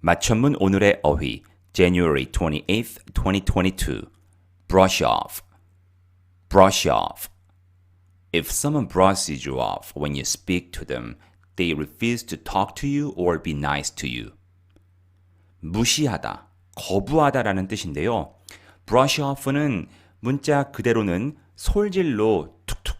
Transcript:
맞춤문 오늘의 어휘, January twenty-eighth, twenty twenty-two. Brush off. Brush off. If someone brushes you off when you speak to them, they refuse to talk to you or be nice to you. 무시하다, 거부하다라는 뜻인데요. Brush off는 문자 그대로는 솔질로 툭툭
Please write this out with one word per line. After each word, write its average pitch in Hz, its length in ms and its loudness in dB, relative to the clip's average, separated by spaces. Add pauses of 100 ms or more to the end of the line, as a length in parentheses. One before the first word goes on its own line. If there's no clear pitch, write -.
맞춤문 113 540 2
오늘의 98 420 4
어휘, 73 400 0 (300)
January 87 540 2
twenty-eighth, 85 760 -4 (100)
twenty 95 320 0
twenty-two. - 580 -2 (680)
Brush 95 340 4
off. 53 400 -2 (1040)
Brush 98 380 6
off. 50 420 -2 (1040)
If 82 200 -2
someone 143 340 -2
brushes 90 640 2
you 65 100 -6
off 50 380 -6
when 73 180 -4
you 67 60 -6
speak - 580 -4
to - 80 -12
them, 60 300 -10 (400)
they 85 180 0
refuse 113 520 -4
to 80 120 -10
talk - 380 -4
to 143 120 -6
you 143 280 -4
or 87 260 0
be - 80 -8
nice 71 460 -4
to - 120 -6
you. 60 220 -8 (1300)
무시하다, 104 880 -2 (300)
거부하다라는 113 920 0
뜻인데요. 95 640 -4 (540)
Brush 131 340 4
off는 139 680 -2 (320)
문자 139 500 0
그대로는 113 680 0 (200)
솔질로 139 1120 0
툭툭 - 340 -8